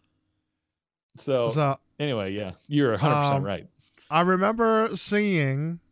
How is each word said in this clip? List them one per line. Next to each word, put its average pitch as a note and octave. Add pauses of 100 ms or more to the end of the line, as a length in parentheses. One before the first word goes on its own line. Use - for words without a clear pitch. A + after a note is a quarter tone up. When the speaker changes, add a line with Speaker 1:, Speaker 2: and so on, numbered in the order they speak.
(1160)
Speaker 1:
So, B2
Speaker 2:
So, C#3 (240)
Speaker 1:
anyway, A2
yeah, G2+ (140)
you're C#3+
a G2+
hundred D3+
percent C#3+
Speaker 2:
um, C#3
Speaker 1:
right. F#2+ (420)
Speaker 2:
I D#3+
remember A3
seeing E3 (100)